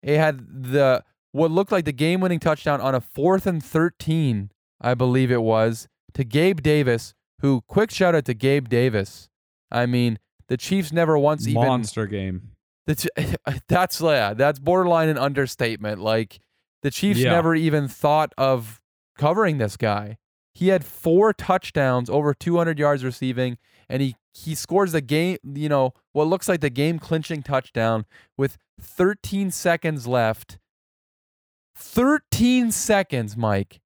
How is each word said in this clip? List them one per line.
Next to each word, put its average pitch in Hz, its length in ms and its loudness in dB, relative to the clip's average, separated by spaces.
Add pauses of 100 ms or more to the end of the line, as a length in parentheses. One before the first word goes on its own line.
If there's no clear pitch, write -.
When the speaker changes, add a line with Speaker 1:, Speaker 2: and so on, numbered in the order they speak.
Speaker 1:
they 147 140 0
had 135 460 -2
the, 131 400 2 (280)
what 156 200 0
looked 160 200 0
like 185 140 0
the 147 80 -4
game-winning 175 460 0
touchdown 151 420 0
on 131 140 0
a 123 60 0
fourth 185 440 0
and 170 180 -2
thirteen, 156 880 -2 (300)
I 120 120 0
believe 127 380 2
it 120 120 2
was, 113 440 2 (260)
to 139 100 -4
Gabe 151 380 0
Davis, 135 520 0 (260)
who, 135 280 2
quick 214 240 0
shout 180 240 2
out 147 100 0
to 127 80 -2
Gabe 131 340 0
Davis. 113 600 -2 (420)
I 120 140 0
mean, 120 320 0 (320)
the 127 80 -2
Chiefs 185 340 -2
never 160 260 2
once 143 300 0
even 113 140 0
Speaker 2:
Monster 117 460 0
game. 95 440 -6 (340)
Speaker 1:
the 151 100 -2
Ch-, - 420 -4
<laughs> - 300 -8
that's, 180 340 0
yeah, 131 320 2
that's 135 260 2
borderline 170 500 2
an 151 80 0
understatement. 117 840 -2
Like, 110 380 -2 (420)
the 143 100 -2
Chiefs 196 280 0
Speaker 2:
Yeah. 127 120 2
Speaker 1:
never 165 220 2
even 156 340 0
thought 151 500 0
of 127 440 -2 (360)
covering 165 400 0
this 107 200 -4
guy. 104 400 -4 (360)
He 180 160 0
had 185 160 2
four 196 480 2
touchdowns, 131 760 -2
over 147 240 0
two 170 240 -2
hundred 165 220 0
yards 147 240 2
receiving, 127 540 -4 (300)
and - 140 -2
he, 131 140 -2 (180)
he 160 220 -10
scores 185 360 0
the 160 100 0
game, 156 420 -2
you 143 260 -6
know, 135 240 2 (200)
what 151 140 2
looks 180 220 -2
like 175 120 2
the 143 80 0
game-clinching 151 720 -2
touchdown 113 640 -2 (320)
with 135 200 -2 (240)
thirteen 196 680 -2
seconds 160 560 -2
left. 117 500 -2 (1160)
Thirteen 247 960 0
seconds, 131 640 -2
Mike. 104 480 -2